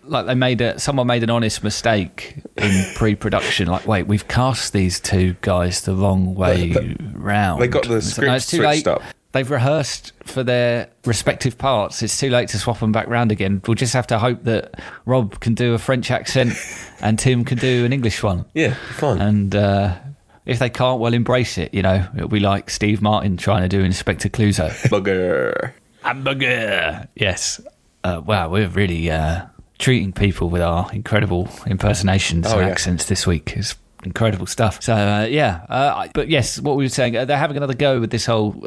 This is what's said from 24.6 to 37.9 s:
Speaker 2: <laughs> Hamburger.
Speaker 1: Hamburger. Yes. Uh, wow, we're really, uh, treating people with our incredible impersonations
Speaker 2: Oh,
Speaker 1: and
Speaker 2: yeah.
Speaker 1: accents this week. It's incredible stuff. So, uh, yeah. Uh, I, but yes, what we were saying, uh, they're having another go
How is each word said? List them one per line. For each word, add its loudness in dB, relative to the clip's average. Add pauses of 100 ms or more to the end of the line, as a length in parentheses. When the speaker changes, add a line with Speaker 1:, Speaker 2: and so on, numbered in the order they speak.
Speaker 2:
<laughs> -2
Hamburger. 0 (300)
Speaker 1:
Hamburger. -2
Yes. -2 (440)
Uh, -2
wow, 0
we're 0
really, 0
uh, 0 (320)
treating 2
people 0
with 0
our 0
incredible 0 (180)
impersonations 0
Speaker 2:
Oh, 2
Speaker 1:
and 2
Speaker 2:
yeah. 0
Speaker 1:
accents -2
this -2
week. -2
It's -6 (280)
incredible -2
stuff. -2
So, 2
uh, 2
yeah. 0
Uh, 0
I, -6
but -2
yes, 0
what -2
we 0
were 0
saying, 0
uh, 0
they're 0
having -2
another -2
go 2